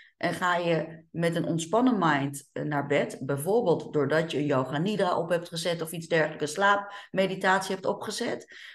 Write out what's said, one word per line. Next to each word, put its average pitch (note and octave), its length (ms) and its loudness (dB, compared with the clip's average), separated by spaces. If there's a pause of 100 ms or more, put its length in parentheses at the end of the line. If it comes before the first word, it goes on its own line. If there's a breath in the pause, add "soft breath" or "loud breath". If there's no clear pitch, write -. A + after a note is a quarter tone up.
(160 loud breath)
En F3 180 -2
ga F3 220 2
je E3+ 540 0
met E3+ 260 0
een D#3+ 100 0
ontspannen G#3 520 2
mind, C#3+ 540 0
eh, C#3+ 100 -6
naar D3 240 -2
bed, D#3+ 340 0
bijvoorbeeld D#3+ 720 0
doordat D3+ 380 2
je D3 160 -2
yoga C#3 320 0
nidra F#3+ 400 0
op E3+ 100 -2
hebt E3+ 200 -2
gezet E3 340 -4
of D#3+ 80 -8
iets E3 180 -8
dergelijks, D#3 440 0
slaapmeditatie F#3+ 1200 2
hebt F#3 120 -6
opgezet. G#3+ 680 -4 (200 loud breath)